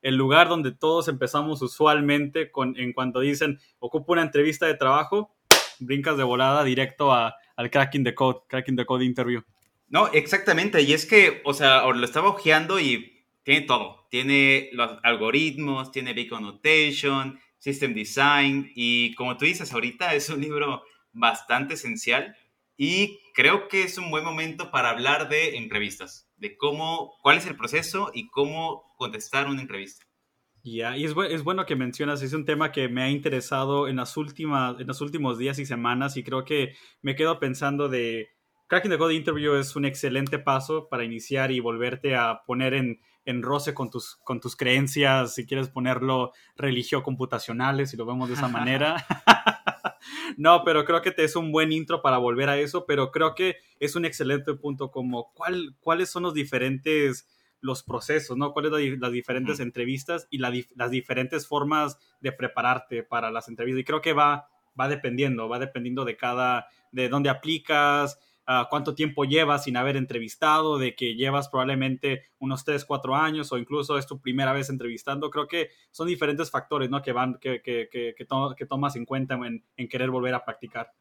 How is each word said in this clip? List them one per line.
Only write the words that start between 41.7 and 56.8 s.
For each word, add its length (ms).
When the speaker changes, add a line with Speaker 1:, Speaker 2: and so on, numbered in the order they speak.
Speaker 1:
a 320
poner 280
en, 260
en 180
roce 300
con 160
tus, 360
con 160
tus 160
creencias, 800
si 120
quieres 240
ponerlo 640
religio-computacionales, 1400
si 60
lo 80
vemos 240
de 60
esa 140
manera. 600
<laughs> 500
No, 280
pero 200
creo 180
que 80
te 140
es 120
un 160
buen 200
intro 300
para 160
volver 300
a 100
eso, 280
pero 240
creo 240
que 220
es 160
un 80
excelente 500
punto 360
como 420
cuál, 480
cuáles 300
son 120
los 120
diferentes, 920